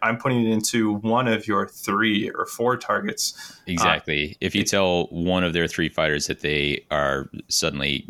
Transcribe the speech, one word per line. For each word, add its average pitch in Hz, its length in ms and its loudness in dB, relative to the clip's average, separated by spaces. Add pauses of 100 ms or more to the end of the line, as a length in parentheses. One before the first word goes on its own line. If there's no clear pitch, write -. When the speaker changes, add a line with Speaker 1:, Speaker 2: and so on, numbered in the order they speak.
Speaker 1:
I, 113 60 2
I'm 117 100 0
putting 123 260 2
it 113 80 2
into 110 400 2
one 110 360 0
of 107 180 0
your 101 200 0
three 107 680 0
or - 120 -4
four 120 300 0
targets. 104 560 -2 (280)
Uh, - 80 -20
Speaker 2:
Exactly. 80 760 0
If 92 120 0
you 98 60 2
Speaker 1:
it - 80 0
Speaker 2:
tell 90 380 2
one 90 380 0
of 85 100 0
their 85 120 2
three 80 220 0
fighters 76 380 0
that 78 140 -6
they 71 500 0
are 69 400 0 (180)
suddenly, 69 600 -2